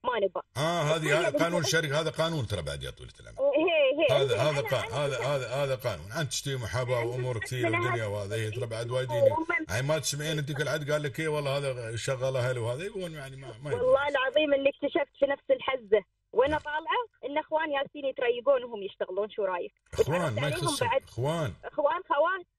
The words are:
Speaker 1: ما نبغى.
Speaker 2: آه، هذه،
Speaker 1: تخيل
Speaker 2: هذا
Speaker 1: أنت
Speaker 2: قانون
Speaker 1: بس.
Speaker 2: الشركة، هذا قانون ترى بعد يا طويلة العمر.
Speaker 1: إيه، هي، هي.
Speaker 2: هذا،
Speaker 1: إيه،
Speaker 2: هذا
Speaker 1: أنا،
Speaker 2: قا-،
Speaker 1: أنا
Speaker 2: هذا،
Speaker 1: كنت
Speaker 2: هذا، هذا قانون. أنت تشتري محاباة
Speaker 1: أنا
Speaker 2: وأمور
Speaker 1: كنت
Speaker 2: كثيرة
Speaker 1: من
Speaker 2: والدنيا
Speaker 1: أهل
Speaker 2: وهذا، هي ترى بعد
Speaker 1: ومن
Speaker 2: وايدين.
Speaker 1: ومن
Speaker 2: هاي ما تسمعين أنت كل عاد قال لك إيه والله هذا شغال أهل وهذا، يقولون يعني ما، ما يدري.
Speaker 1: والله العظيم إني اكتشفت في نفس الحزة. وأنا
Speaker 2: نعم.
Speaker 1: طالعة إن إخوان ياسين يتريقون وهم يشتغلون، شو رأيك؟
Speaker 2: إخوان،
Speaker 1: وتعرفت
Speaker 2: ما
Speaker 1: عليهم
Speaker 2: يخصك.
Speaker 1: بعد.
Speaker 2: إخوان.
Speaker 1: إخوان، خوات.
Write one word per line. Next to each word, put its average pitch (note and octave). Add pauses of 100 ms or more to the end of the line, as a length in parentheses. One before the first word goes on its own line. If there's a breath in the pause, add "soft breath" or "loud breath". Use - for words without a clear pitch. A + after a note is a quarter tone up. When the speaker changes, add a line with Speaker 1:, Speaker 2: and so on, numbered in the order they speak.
Speaker 1:
ما A#3+
نبغى. F#3+ (140)
Speaker 2:
آه، E3
هذه، D#3
Speaker 1:
تخيل D3
Speaker 2:
هذا D#3+
Speaker 1:
أنت -
Speaker 2:
قانون E3+
Speaker 1:
بس. D3
Speaker 2:
الشركة، D#3
هذا D#3
قانون D#3
ترى F#2
بعد C#2+
يا B1+
طويلة B1
العمر. A1+
Speaker 1:
إيه، C5
هي، D#4
هي. C#3
Speaker 2:
هذا، C3+
Speaker 1:
إيه، -
Speaker 2:
هذا C#3+
Speaker 1:
أنا، C#3+
Speaker 2:
قا-، -
Speaker 1:
أنا C#3+
Speaker 2:
هذا، C3+
Speaker 1:
كنت A#2
Speaker 2:
هذا، C3+
هذا C3+
قانون. G2+
أنت C#3+
تشتري C3+
محاباة B2
Speaker 1:
أنا A#2
Speaker 2:
وأمور B2+
Speaker 1:
كنت A2
Speaker 2:
كثيرة B2
Speaker 1:
من A2+
Speaker 2:
والدنيا A#2
Speaker 1:
أهل G2+
Speaker 2:
وهذا، G2+
هي A2
ترى A#2+
بعد A2+
Speaker 1:
ومن A#2+
Speaker 2:
وايدين. B2
Speaker 1:
ومن D#4+
Speaker 2:
هاي A#2+
ما D3+
تسمعين D3+
أنت D3
كل C#3+
عاد D3
قال D3+
لك D3
إيه D#3+
والله C#3+
هذا B2
شغال C3
أهل B2
وهذا، B2
يقولون F#3+
يعني C3+
ما، -
ما -
يدري. A#4+
Speaker 1:
والله C4+
العظيم C#4+
إني C#4
اكتشفت -
في D4
نفس C#4
الحزة. A#3 (300)
وأنا C4+
Speaker 2:
نعم. D4+
Speaker 1:
طالعة D#4+ (200)
إن C#4+
إخوان D#4
ياسين C#4
يتريقون B3
وهم A#3
يشتغلون، G3
شو G#3
رأيك؟ F#3 (200)
Speaker 2:
إخوان، A#4
Speaker 1:
وتعرفت C#5
Speaker 2:
ما C#5+
Speaker 1:
عليهم D5+
Speaker 2:
يخصك. -
Speaker 1:
بعد. A#4+
Speaker 2:
إخوان. C3+ (100)
Speaker 1:
إخوان، E4
خوات. E4+ (140)